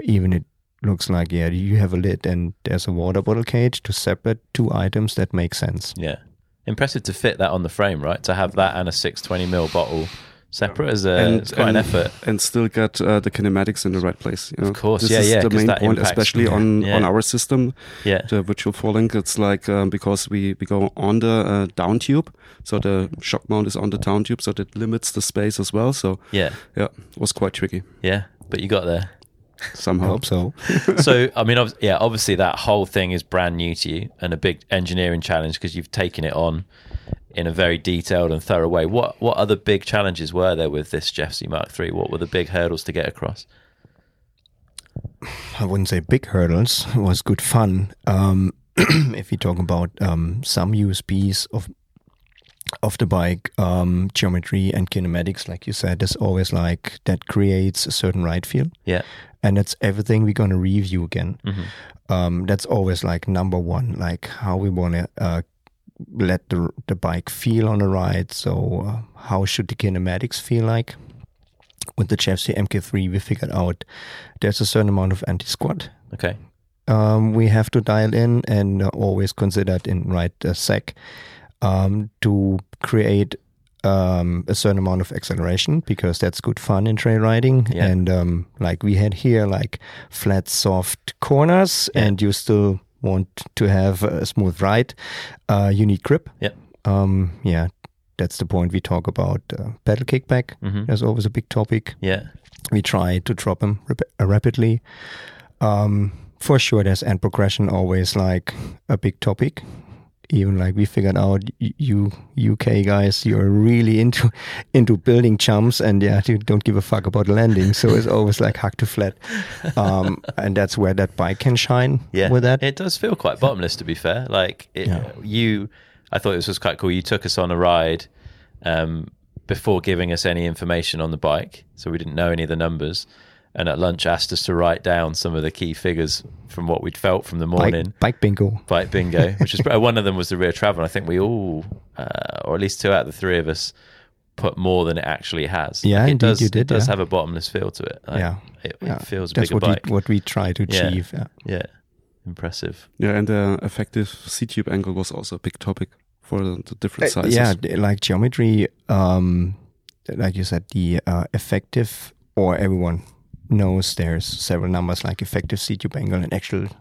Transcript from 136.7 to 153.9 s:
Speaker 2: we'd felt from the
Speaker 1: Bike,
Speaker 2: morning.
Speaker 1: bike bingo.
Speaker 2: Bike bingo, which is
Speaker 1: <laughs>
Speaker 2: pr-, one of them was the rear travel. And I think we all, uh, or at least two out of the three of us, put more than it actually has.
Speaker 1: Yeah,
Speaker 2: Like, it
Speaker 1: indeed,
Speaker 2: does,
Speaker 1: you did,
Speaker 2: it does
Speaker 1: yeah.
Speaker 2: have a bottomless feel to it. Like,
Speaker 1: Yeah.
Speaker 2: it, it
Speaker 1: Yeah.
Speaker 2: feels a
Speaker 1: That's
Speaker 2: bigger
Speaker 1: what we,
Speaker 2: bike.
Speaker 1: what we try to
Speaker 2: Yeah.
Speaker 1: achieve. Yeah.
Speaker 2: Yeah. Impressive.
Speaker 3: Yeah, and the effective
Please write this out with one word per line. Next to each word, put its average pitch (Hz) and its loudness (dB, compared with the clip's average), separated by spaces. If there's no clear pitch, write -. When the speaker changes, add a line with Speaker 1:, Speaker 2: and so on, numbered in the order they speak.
Speaker 2:
we'd - -8
felt 95 0
from 85 -8
the 80 -2
Speaker 1:
Bike, 87 0
Speaker 2:
morning. 87 0
Speaker 1:
bike 117 0
bingo. 101 2
Speaker 2:
Bike 90 0
bingo, 87 2
which - 0
is - -2
Speaker 1:
<laughs> - 0
Speaker 2:
pr-, 123 2
one 117 4
of 104 0
them 98 0
was 90 -2
the 92 -2
rear 87 2
travel. 95 0
And 82 -2
I - -18
think 95 -4
we 90 0
all, 95 -2
uh, 64 -10
or 78 -2
at 98 -2
least 98 -4
two 101 2
out 71 2
of - -
the 78 -10
three 90 0
of 78 -2
us, - -6
put - -4
more 90 2
than 82 0
it - -6
actually 76 -6
has. 80 -6
Speaker 1:
Yeah, 101 4
Speaker 2:
Like, 131 4
it - 4
Speaker 1:
indeed, 123 4
Speaker 2:
does, 107 4
Speaker 1:
you 110 4
did, 110 0
Speaker 2:
it 131 0
does 117 2
Speaker 1:
yeah. 110 2
Speaker 2:
have 98 0
a 87 0
bottomless 82 -2
feel 95 -4
to - -14
it. - -12
Like, - -4
Speaker 1:
Yeah. 90 -2
Speaker 2:
it, 82 -8
it - -12
Speaker 1:
Yeah. 104 -4
Speaker 2:
feels 92 -8
a 80 -12
Speaker 1:
That's 110 2
Speaker 2:
bigger - -2
Speaker 1:
what - 0
we, 101 4
Speaker 2:
bike. - -6
Speaker 1:
what 101 0
we 104 2
try 92 -4
to 90 -2
Speaker 2:
Yeah. 90 2
Speaker 1:
achieve. 90 -2
Yeah. - -6
Speaker 2:
Yeah. 90 -4
Impressive. - -10
Speaker 3:
Yeah, 104 0
and 104 0
the 101 2
effective 104 -4